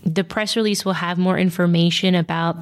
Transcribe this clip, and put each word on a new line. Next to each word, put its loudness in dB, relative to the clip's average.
The 0
press -4
release 0
will 0
have -4
more 2
information 2
about -2